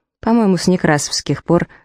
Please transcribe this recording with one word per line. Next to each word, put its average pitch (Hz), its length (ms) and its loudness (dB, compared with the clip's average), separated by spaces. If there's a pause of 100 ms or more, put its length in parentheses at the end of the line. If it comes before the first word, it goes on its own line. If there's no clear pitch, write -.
(200)
По-моему, 220 360 2
с - 100 -8
некрасовских 156 800 -2
пор 170 240 0 (160)